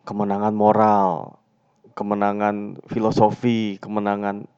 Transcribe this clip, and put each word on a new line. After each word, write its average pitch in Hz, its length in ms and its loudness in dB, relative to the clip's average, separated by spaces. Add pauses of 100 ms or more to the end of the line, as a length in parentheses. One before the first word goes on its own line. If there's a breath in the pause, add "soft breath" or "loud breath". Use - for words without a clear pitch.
kemenangan 104 480 -2
moral, 104 880 2 (560)
kemenangan 104 960 -2
filosofi, 110 880 0
kemenangan 101 640 -4 (140)